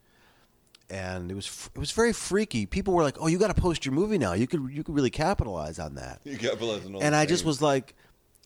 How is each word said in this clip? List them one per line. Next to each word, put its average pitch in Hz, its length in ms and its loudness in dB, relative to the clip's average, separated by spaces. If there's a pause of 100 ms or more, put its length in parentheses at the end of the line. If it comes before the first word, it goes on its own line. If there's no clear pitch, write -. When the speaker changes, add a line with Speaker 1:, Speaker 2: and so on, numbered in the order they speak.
(880)
Speaker 1:
And 92 420 -8
it 98 40 -6
was 98 120 -8
f-, - 280 -12
it - 40 -12
was - 120 -4
very 233 220 2
freaky. 190 520 0
People 190 300 0
were 170 80 6
like, 139 180 2
"Oh, 160 60 0
you 165 120 4
gotta 190 220 4
post 170 240 0
your 135 80 -2
movie 202 260 2
now. 95 160 2
You 113 120 2
could, 135 240 -2
you 143 140 -8
could 160 100 -6
really 135 160 4
capitalize 95 680 -2
on 76 180 -6
that." 64 280 -12
Speaker 2:
You 139 140 -10
capitalize 110 480 -2
on 98 80 -12
all 98 80 -4
Speaker 1:
And 147 100 4
Speaker 2:
the 151 60 4
Speaker 1:
I 151 80 4
just 160 160 2
Speaker 2:
things. 160 40 0
Speaker 1:
was 143 160 0
like, 139 320 2 (520)